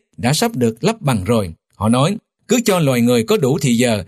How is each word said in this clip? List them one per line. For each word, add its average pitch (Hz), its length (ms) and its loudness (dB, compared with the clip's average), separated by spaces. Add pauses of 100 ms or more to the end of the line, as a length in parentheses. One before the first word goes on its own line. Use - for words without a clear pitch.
(160)
đã 120 160 -2
sắp 233 240 -2
được 117 280 -2
lấp 226 160 -2
bằng 117 240 -2
rồi. 101 300 -2 (200)
Họ 104 140 -2
nói, 139 280 2 (320)
"Cứ 240 160 2
cho 185 140 2
loài 135 220 0
người 117 240 2
có 220 120 0
đủ 139 220 0
thì 120 180 0
giờ, 113 320 0